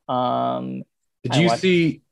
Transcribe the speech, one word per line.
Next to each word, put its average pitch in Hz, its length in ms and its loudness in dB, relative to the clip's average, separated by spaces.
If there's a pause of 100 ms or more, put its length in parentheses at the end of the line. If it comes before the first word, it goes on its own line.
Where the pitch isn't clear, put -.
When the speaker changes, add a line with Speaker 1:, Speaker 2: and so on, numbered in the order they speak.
Speaker 1:
Um, 127 760 -4 (400)
Speaker 2:
Did 127 100 -4
Speaker 1:
I 135 60 4
Speaker 2:
you 175 80 4
Speaker 1:
watch 196 120 2
Speaker 2:
see 170 420 2 (100)